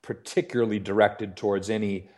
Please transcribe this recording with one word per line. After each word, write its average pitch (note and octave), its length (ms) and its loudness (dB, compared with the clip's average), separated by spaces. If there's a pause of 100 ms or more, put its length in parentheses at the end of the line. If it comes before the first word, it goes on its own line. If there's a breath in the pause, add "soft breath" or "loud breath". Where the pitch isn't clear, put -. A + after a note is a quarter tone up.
particularly A#2 800 -2
directed G2+ 560 2
towards G2+ 340 -2
any G2+ 480 -2